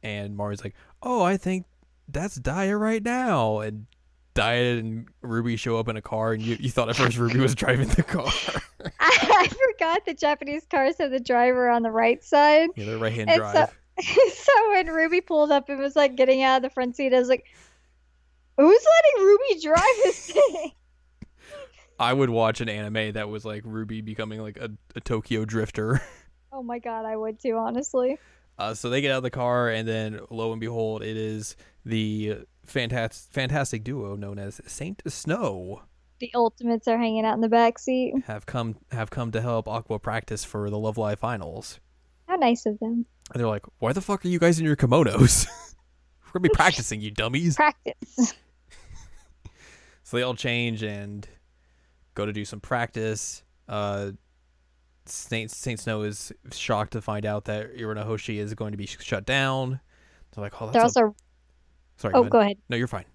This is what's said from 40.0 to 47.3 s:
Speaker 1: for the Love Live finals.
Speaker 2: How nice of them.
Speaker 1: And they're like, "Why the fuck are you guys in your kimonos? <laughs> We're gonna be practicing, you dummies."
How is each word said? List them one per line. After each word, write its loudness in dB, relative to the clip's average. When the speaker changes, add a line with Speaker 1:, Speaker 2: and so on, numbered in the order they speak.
Speaker 1:
for -6
the -4
Love -4
Live -2
finals. -8
Speaker 2:
How -4
nice 2
of -4
them. -4
Speaker 1:
And -4
they're 0
like, -4
"Why 0
the -2
fuck -4
are -2
you 0
guys 4
in -2
your 4
kimonos? 4
<laughs> -20
We're -6
gonna 4
be 4
practicing, 2
you -8
dummies." 0